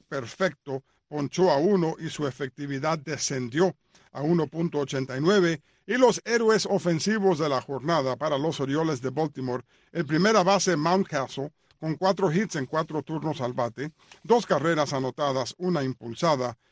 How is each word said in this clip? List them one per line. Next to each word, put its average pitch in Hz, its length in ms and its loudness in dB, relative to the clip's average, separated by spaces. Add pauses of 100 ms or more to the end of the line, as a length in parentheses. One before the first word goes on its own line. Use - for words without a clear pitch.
perfecto, 139 760 -6 (260)
ponchó 147 420 2
a 143 60 6
uno 165 420 4
y 156 120 -8
su 151 160 -6
efectividad 143 720 -4
descendió 139 760 -2 (380)
a 131 80 -10
uno 156 280 2
punto 165 320 -2
ochenta 131 360 -4
y 135 60 -4
nueve. 170 400 4 (240)
Y 214 100 -2
los 254 300 4
héroes 220 400 2
ofensivos 185 720 0
de 156 100 0
la 131 140 0
jornada 135 540 -2
para 147 200 -2
los 147 240 -2
Orioles 143 400 -2
de 127 80 -4
Baltimore, 127 560 -4 (280)
el 165 120 -4
primera 180 380 4
base 185 340 2
Mountcastle, 151 760 -2 (280)
con 160 140 -4
cuatro 185 380 2
hits 185 240 0
en 135 100 -4
cuatro 156 380 -4
turnos 156 360 -6
al 123 120 -2
bate, 123 400 -4 (320)
dos 220 220 2
carreras 156 460 2
anotadas, 131 640 -2
una 175 260 -2
impulsada, 127 720 -2 (140)